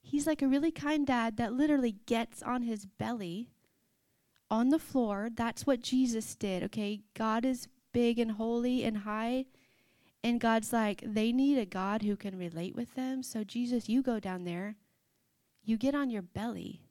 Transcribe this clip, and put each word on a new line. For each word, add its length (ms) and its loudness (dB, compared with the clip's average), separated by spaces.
He's 260 -2
like 160 2
a 40 4
really 240 4
kind 360 0
dad 300 0
that 160 -2
literally 420 2
gets 380 -2
on 180 -2
his 240 -4
belly 640 -6
on 180 4
the 80 6
floor. 560 0
That's 320 -4
what 160 4
Jesus 540 0
did, 300 -2
okay? 360 -4
God 280 0
is 240 0
big 280 4
and 120 2
holy 520 0
and 140 0
high, 480 -2
and 160 2
God's 340 2
like, 320 0
"They 260 2
need 260 4
a 80 2
God 380 -2
who 120 2
can 220 -8
relate 380 -6
with 180 -6
them." 300 -4
So, 200 -6
Jesus, 460 -2
you 120 4
go 180 0
down 240 -6
there. 320 -6
You 140 0
get 180 2
on 140 0
your 120 -4
belly. 680 -8